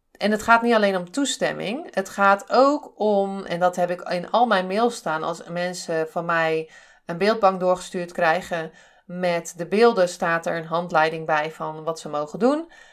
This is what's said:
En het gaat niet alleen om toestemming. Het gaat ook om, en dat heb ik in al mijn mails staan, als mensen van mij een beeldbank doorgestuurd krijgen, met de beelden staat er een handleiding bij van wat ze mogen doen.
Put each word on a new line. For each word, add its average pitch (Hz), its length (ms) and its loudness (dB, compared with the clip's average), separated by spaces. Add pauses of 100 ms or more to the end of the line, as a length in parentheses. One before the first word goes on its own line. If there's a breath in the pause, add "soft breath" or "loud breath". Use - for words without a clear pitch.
(120)
En 208 200 -2
het 214 100 0
gaat 233 200 4
niet 240 120 2
alleen 202 240 4
om 175 140 -8
toestemming. 208 840 -4
Het 196 140 -4
gaat 202 420 2
ook 277 480 2
om, 196 460 0
en 170 140 -4
dat 180 160 2
heb 175 140 0
ik 180 120 -4
in 175 300 -6
al 233 140 4
mijn 190 220 2
mails 226 280 0
staan, 156 280 -4
als 165 240 -6
mensen 170 640 -4
van 170 160 -6
mij 160 440 0 (360 soft breath)
een 170 120 -8
beeldbank 196 420 4
doorgestuurd 180 520 -2
krijgen, 170 600 0 (340 soft breath)
met 175 520 -4
de 170 100 -8
beelden 190 420 4
staat 170 360 -2
er 170 120 -4
een 160 80 -8
handleiding 165 600 0
bij 156 260 -2
van 156 320 -10
wat 160 160 -6
ze - 100 -12
mogen 151 300 -6
doen. 294 320 0 (220 loud breath)